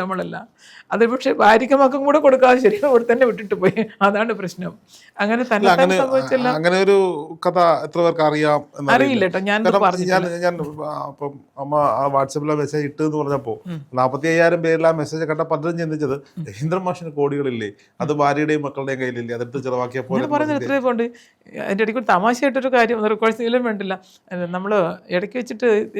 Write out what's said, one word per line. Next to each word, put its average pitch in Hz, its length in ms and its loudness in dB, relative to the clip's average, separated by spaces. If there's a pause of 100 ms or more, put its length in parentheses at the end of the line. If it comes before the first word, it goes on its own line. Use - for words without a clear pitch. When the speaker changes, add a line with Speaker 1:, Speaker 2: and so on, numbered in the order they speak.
Speaker 1:
നമ്മളെല്ലാം. 175 440 -6 (480)
അത് 202 100 2 (100)
പക്ഷേ 254 180 -2 (100)
ഭാര്യയ്ക്കും 226 420 6
മക്കും 269 240 2
കൂടെ 285 180 4
കൊടുക്കാതെ 254 400 6
ശരി 208 120 4 (140)
ഇവിടെ 233 200 4
തന്നെ 254 180 4
വിട്ടിട്ട് 208 340 -4
പോയി. 196 200 2 (240)
അതാണ് 208 340 0
പ്രശ്നം. 180 320 -10 (500)
അങ്ങനെ 226 200 0
Speaker 2:
അല്ല, 240 100 -4
Speaker 1:
തന്നെ 202 220 4
Speaker 2:
അങ്ങനെ, 190 280 4
Speaker 1:
സംഭവിച്ചല്ല. 262 460 0 (100)
Speaker 2:
അങ്ങനെ 175 180 2 (100)
ഒരു 202 100 6 (480)
കഥ 180 140 0 (280)
എത്ര 156 200 -8
പേർക്ക് 160 220 2
അറിയാം 151 320 2 (200)
എന്നറിയില്ല. 143 160 2
Speaker 1:
അറിയില്ല 226 320 2
കേട്ടോ, 185 220 -4
ഞാനത് 220 180 2
Speaker 2:
കാരണം 202 180 2
Speaker 1:
പറഞ്ഞിട്ടില്ല. 180 420 0 (160)
Speaker 2:
ഞാൻ, 175 140 0
ഞാൻ, 151 320 -8
ആ, - 20 -8 (200)
അപ്പം 143 200 -10 (320)
അമ്മ 147 160 0 (200)
ആ 139 40 0 (120)
WhatsApp-ൽ 147 380 -2
ആ 151 80 -2
മെസ്സേജ് 147 280 -4
ഇട്ടു 147 180 -6
എന്ന് 151 140 -4
പറഞ്ഞപ്പോ 135 320 -4 (160)
Speaker 1:
ഉം. 165 100 -10 (200)
Speaker 2:
നാപ്പത്തി 131 320 0
അയ്യായിരം 170 340 2
പേരിൽ 165 240 2
ആ - 100 4
മെസ്സേജ് 156 320 -6
കണ്ട 156 220 -4
പലരും 165 280 -4
ചിന്തിച്ചത് 151 340 -4 (220)
Speaker 1:
ഉം. 160 100 -8
Speaker 2:
രവീന്ദ്രൻ 160 400 -4
മാഷിന് 170 320 -8
കോടികളില്ലേ, 135 500 -2 (340)
അത് 151 180 -2
ഭാര്യയുടെയും 147 460 0
മക്കളുടെയും 135 360 -6
കയ്യിലില്ലേ, 120 340 -6
അതെടുത്ത് 120 300 -8
ചെലവാക്കിയാൽ 123 420 -4
പോലെ 208 120 0
Speaker 1:
ഞാൻ 302 140 -4
പറഞ്ഞത് 302 200 -2
Speaker 2:
എന്നൊക്കെ 247 140 -4
Speaker 1:
എത്രയോ 269 180 0
പോണ്ട്. 233 160 -2 (640)
അതിൻ്റെ 196 200 -2
ഇടയ്ക്ക് 226 160 -4
ഒരു 208 120 -12
തമാശയായിട്ടൊരു 247 640 0
കാര്യം, 233 220 2
ഒന്ന് 214 140 0
റെക്കോർഡ് 220 260 0
ചെയ്യലും 240 300 0
വേണ്ടില്ല. 196 240 -4 (600)
നമ്മൾ 196 160 -4 (440)
ഇടയ്ക്ക് 190 240 -4
വെച്ചിട്ട് 247 280 -4 (320)